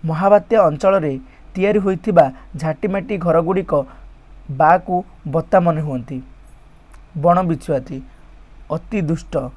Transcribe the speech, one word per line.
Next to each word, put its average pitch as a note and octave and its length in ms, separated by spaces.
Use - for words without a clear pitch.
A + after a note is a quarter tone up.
ମହାବାତ୍ୟା G3 540
ଅଞ୍ଚଳରେ D#3 600
ତିଆରି G3+ 240
ହୋଇଥିବା F#3 520
ଝାଟିମାଟି E3+ 640
ଘରଗୁଡ଼ିକ E3 680
ବାଆକୁ F3+ 520
ବତା D#3+ 320
ମନେ E3 220
ହୁଅନ୍ତି। C3 400
ବଣ F3 260
ବିଛୁଆତି, C#3+ 600
ଅତି F3 300
ଦୁଷ୍ଟ। D3+ 560